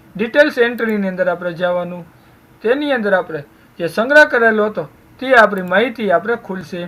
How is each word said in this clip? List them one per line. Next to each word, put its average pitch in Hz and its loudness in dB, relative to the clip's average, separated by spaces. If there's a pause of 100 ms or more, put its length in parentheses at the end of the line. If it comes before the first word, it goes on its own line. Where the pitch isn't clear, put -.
(160)
ડિટેલ્સ 285 0
એન્ટ્રીની 220 -2
અંદર 180 -2
આપણે 175 -6 (100)
જવાનું. 175 -4 (580)
તેની 285 -2
અંદર 202 -2
આપણે 156 -6 (380)
જે 170 -4
સંગ્રહ 294 6
કરેલો 220 2
હતો 180 -8 (340)
તે 262 0
આપણી 196 2
માહિતી 220 0 (100)
આપણે 220 -4
ખુલશે. 175 -10